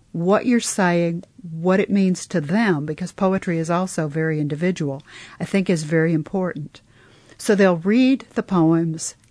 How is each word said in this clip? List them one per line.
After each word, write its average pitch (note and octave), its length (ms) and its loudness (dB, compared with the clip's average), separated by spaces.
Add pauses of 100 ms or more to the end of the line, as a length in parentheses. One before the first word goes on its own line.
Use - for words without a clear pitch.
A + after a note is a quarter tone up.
(120)
what F3 340 0
you're A#3+ 140 2
saying, F3 600 0 (280)
what E3+ 300 0
it - 100 -2
means F#3+ 360 2
to F3 140 -2
them, E3 460 0
because D#3 260 -8
poetry F#3+ 460 -2
is E3 120 -4
also F3 380 -2
very D#3+ 320 -2
individual, D3+ 600 -4 (380)
I - 40 -4
think G3 260 -2
is D#3+ 140 0
very D#3+ 280 2
important. E3 680 -4 (580)
So - 160 2
they'll F#3+ 220 4
read A#3+ 480 2 (100)
the A3+ 80 -2
poems E3 720 2 (160)